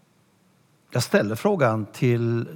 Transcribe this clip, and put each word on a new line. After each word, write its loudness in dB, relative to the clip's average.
jag -2
ställer 0
frågan 0
till 0